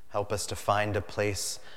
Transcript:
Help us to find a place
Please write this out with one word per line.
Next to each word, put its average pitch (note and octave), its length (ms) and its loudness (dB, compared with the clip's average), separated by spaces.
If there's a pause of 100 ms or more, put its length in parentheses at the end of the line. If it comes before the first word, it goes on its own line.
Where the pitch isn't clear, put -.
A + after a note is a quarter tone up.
Help G#2 240 0
us G2+ 140 -2
to G2 100 -4
find G#2 400 4
a G2 40 2
place - 580 0 (180)